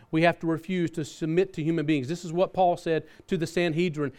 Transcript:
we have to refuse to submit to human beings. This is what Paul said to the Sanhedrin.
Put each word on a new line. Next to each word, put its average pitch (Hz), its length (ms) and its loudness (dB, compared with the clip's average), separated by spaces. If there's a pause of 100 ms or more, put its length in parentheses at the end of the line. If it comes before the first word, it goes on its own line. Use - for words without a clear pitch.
(100)
we 160 140 2
have 170 160 2
to 170 80 -4
refuse 165 440 -2
to 151 140 -4
submit 170 480 -2
to 156 100 -6
human 160 220 0
beings. 143 220 0
This 170 180 -8
is 160 80 -8
what 180 200 0
Paul 180 240 4
said 156 260 -2 (240)
to 190 100 0
the 160 80 -2
Sanhedrin. 156 720 0